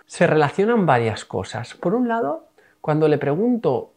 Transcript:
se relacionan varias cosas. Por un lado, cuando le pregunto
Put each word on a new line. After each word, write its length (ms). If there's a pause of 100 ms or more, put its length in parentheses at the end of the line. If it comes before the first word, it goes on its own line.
se 220
relacionan 580
varias 400
cosas. 500
Por 200
un 120
lado, 420 (340)
cuando 260
le 80
pregunto 800